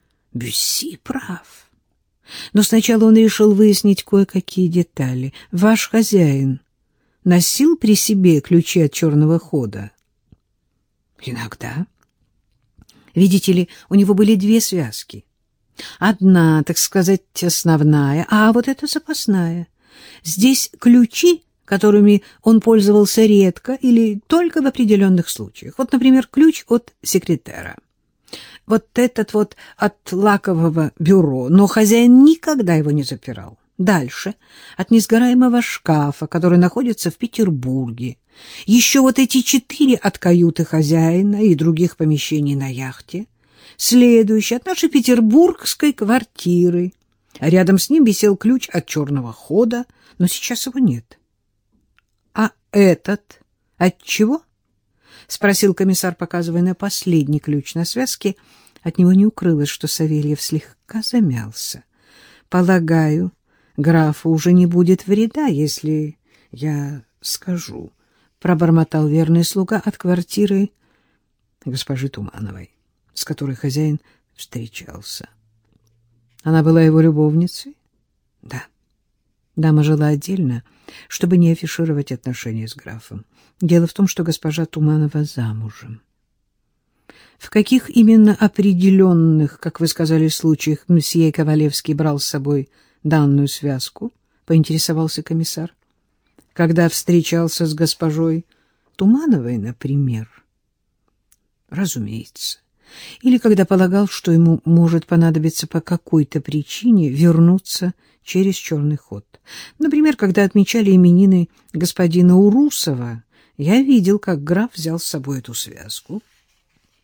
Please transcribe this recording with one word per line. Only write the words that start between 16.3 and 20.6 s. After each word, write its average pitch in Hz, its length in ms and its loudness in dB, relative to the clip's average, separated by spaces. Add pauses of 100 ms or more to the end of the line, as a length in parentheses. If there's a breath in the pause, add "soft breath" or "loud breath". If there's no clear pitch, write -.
так 165 160 -6
сказать, 190 440 0 (200)
основная, 151 880 0
а 214 220 4
вот 240 160 -2
эта 269 180 -6
запасная. 180 800 -4 (560 soft breath)
Здесь 190 560 0